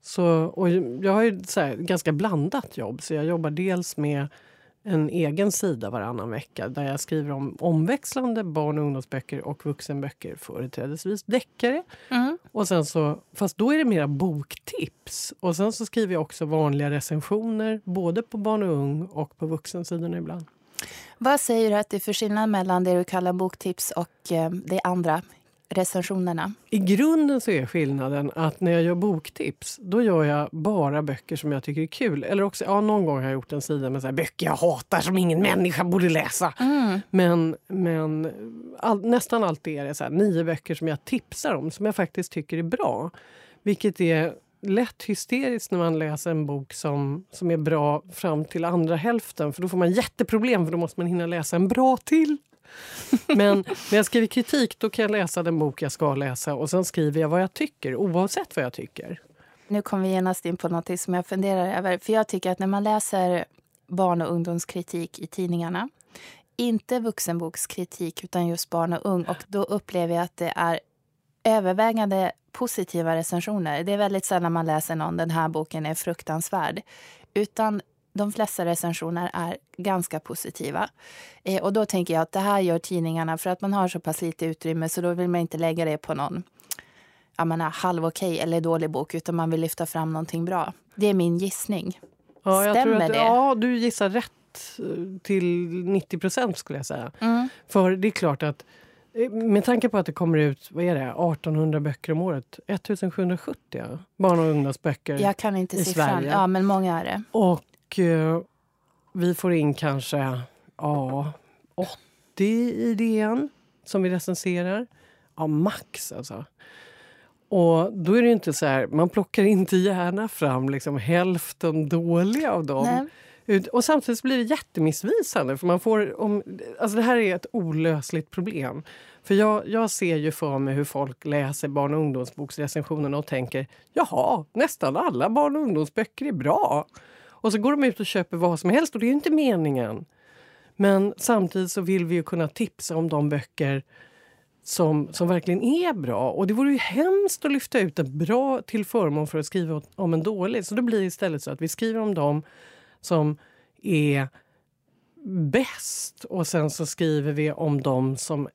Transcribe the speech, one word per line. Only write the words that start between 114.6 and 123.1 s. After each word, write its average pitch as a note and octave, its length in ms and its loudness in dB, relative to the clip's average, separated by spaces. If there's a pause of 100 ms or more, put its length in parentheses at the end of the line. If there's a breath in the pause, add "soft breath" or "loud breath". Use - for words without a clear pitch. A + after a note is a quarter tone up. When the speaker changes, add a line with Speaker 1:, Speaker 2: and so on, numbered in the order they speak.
Speaker 1:
Ja, D#3+ 100 -2
max - 640 -2
alltså. G#2 340 -12 (1040 loud breath)
Och E3+ 440 4
då F#3 200 2
är A#3+ 80 6
det A#3+ 60 6
ju A#3 60 8
inte F3 200 0
så - 120 0
här, C3+ 220 2
man E3 220 4
plockar G3+ 340 2
inte F#3+ 340 6
gärna F#3 500 2
fram C3+ 420 0
liksom C#3 280 -4
hälften D#3+ 920 0
dåliga F3 640 2
av F3 140 0
dem. C3+ 200 0
Speaker 2:
Nej. B3 200 2 (400 loud breath)